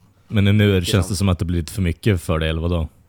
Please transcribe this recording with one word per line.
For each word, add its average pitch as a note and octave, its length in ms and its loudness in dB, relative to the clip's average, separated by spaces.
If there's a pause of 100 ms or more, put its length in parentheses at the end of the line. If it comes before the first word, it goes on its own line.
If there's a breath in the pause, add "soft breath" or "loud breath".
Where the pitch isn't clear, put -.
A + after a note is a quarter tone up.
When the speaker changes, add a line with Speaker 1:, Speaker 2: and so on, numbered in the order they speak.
(280)
Speaker 1:
Men G2+ 180 0
nu G2+ 60 4
är G#2 160 4
det, G2+ 120 4
Speaker 2:
Mycket F2 120 -2
Speaker 1:
känns F#2+ 140 2
det - 20 -6
Speaker 2:
sånt. F2+ 100 -6
Speaker 1:
som G2 120 0
att F2 100 0
det F2 60 -4
blir F2 140 -2
lite D#2+ 140 -8
för - 80 -6
mycket F2+ 400 0
för D#2+ 180 -2
dig, D#2+ 100 0
eller D#2+ 120 -2
vadå? E2+ 260 -2 (220)